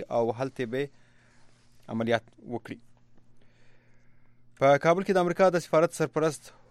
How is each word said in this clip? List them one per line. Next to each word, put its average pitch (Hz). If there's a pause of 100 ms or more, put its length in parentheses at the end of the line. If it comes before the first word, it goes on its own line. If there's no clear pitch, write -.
او 120
هلته 123
به 131 (1080)
عملیات 113 (180)
وکړي. - (1800)
په 139
کابل 170
کې 196
د 180
امریکا 175
د 175
سفارت 165
سرپرست 156 (280)